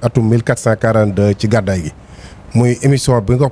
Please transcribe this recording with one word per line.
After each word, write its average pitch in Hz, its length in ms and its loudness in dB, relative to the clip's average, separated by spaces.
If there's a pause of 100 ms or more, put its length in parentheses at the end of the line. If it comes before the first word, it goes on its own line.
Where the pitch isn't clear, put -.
atum 117 260 0
mille 117 160 2
quatre - 180 -2
cent 113 140 0
quarante-deux 104 640 0
ci 110 100 -2
gàddaay 98 360 0
gi. 76 100 -10 (640)
Muy 120 260 2
émission 135 400 2
bi 113 140 0
nga, 135 160 0